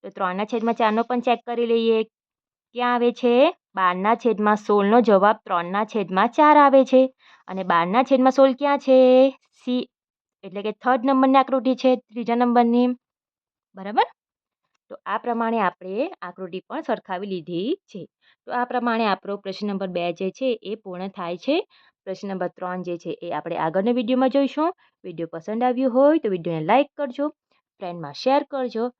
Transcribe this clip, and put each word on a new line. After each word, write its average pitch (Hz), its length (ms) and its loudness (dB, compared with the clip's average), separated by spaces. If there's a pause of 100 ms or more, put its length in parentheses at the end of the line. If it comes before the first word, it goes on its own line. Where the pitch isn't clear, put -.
તો - 40 -18 (100)
ત્રણના 190 360 -4
છેદમાં 226 280 -2
ચારનો 226 280 0
પણ 247 180 -4
ચેક 233 200 0
કરી 233 260 -4
લઈએ. 226 260 2 (760)
ક્યાં 247 200 -2
આવે 240 160 2 (100)
છે? 240 140 2 (420)
બારના 190 460 0
છેદમાં 214 440 0
સોળનો 208 320 4 (100)
જવાબ 202 280 4 (100)
ત્રણના 185 460 -4
છેદમાં 196 440 -2
ચાર 302 260 6
આવે 269 200 6 (100)
છે. 262 100 8 (460)
અને 190 220 -10
બારના 185 380 2
છેદમાં 262 300 4
સોળ 269 220 6
ક્યાં 277 260 0
છે? 262 120 6 (640)
સી, 247 200 -4 (640)
એટલે 196 220 -12
કે 214 60 -4 (100)
થર્ડ 247 260 0
નંબરની 269 320 4
આકૃતિ 262 320 0 (100)
છે, 262 80 4 (180)
ત્રીજા 233 320 -4
નંબરની, 240 480 2 (880)
બરાબર? 214 320 -2 (800)
તો - 60 -18 (180)
આ 220 120 -6
પ્રમાણે 233 420 -2
આપણે 190 420 -6 (180)
આકૃતિ 180 320 -12 (100)
પણ 311 200 -10
સરખાવી 202 440 -8
લીધી 175 380 -8 (200)
છે. 185 120 -16 (420)
તો - 140 -16
આ 247 120 -4
પ્રમાણે 233 380 -2
આપણો 196 340 -6
પ્રશ્ન 202 280 -8
નંબર 190 260 -6
બે 175 80 -4 (140)
જે 190 100 -6 (100)
છે, 262 100 -2 (220)
એ - 20 -8 (100)
પૂર્ણ 185 340 -12
થાય 170 280 -10
છે. 285 120 -2 (480)
પ્રશ્ન 190 260 -10
નંબર 180 260 -6
ત્રણ 185 300 -10
જે 175 160 -6
છે, 165 100 -10 (120)
એ 170 120 -10
આપણે 160 280 -8
આગળના 214 340 0
વીડિયોમાં 254 360 0
જોઈશું. 277 360 0 (340)
વીડિયો 165 280 -10
પસંદ 208 360 -8
આવ્યો 247 280 0
હોય 294 260 4
તો 220 120 -2
વીડિયોને 160 360 -4
લાઈક 277 280 4
કરજો, 285 280 -6 (520)
ફ્રેન્ડમાં 170 440 -12
શેર 277 200 2 (100)
કરજો. 247 320 -6 (160)